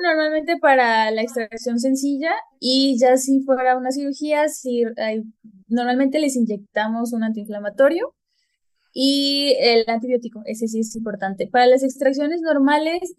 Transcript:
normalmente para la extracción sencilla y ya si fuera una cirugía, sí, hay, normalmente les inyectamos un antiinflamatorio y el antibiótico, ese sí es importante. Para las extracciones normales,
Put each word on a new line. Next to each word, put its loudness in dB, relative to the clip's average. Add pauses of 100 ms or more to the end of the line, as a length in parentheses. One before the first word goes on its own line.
normalmente 0
para 4
la -2
extracción -4
sencilla 0 (280)
y 2
ya 6
si 2
fuera 2
una -4
cirugía, -2
sí, -2 (140)
hay, -4 (460)
normalmente 0
les 0
inyectamos -4
un -4
antiinflamatorio -2 (800)
y 0
el 2
antibiótico, -4
ese -6
sí -4
es -6
importante. -6
Para 4
las 6
extracciones -2
normales, 0